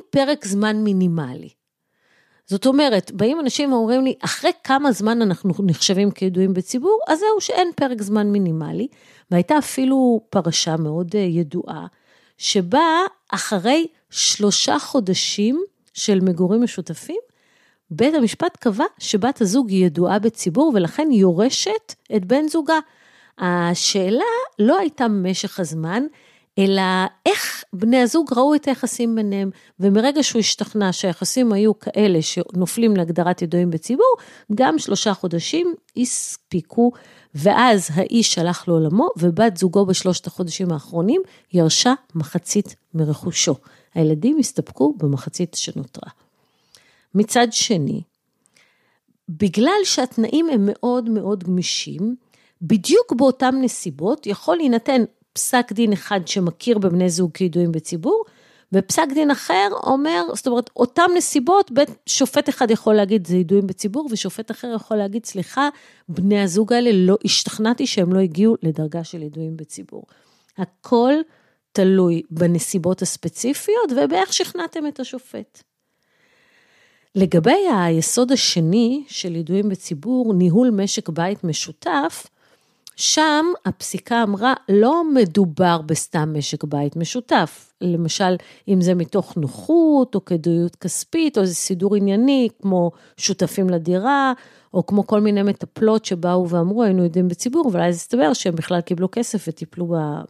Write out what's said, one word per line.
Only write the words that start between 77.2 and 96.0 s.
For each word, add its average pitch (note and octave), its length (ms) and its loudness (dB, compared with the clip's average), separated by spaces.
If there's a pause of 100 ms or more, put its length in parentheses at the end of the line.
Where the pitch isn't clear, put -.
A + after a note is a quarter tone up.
היסוד F3+ 580 2
השני A#3 760 0
של F3 280 -8
ידועים F3+ 320 -2
בציבור, G#3 640 -2
ניהול F3+ 360 4
משק G3+ 380 -2
בית F3 360 -4
משותף, C#4 800 -4 (720)
שם D#4 500 2 (200)
הפסיקה - 560 -4
אמרה, G#3 320 0 (140)
"לא A#3 340 4 (120)
מדובר F3+ 720 2
בסתם D#3 520 -2
משק C#3+ 260 -6
בית D3 320 -4
משותף." F3+ 840 -2
למשל, F3 560 0 (320)
אם F#3+ 120 2
זה F3+ 140 2
מתוך F3+ 420 -2
נוחות, C#4+ 800 2
או - 100 -4
כדאיות E3+ 520 -2
כספית, - 640 -2
או G3+ 40 4
איזה F3+ 120 0
סידור G3 420 -2
ענייני, A3+ 520 2 (140)
כמו F3+ 280 2 (260)
שותפים F#3+ 540 -2
לדירה, F#3+ 640 0 (420)
או F3+ 120 0
כמו G3+ 200 0
כל G#3 140 2
מיני G#3 220 2
מטפלות G#3+ 640 0